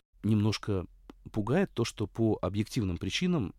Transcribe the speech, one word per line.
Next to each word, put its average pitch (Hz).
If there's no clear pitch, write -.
немножко 104
пугает 127
то, 117
что -
по 110
объективным 98
причинам, 143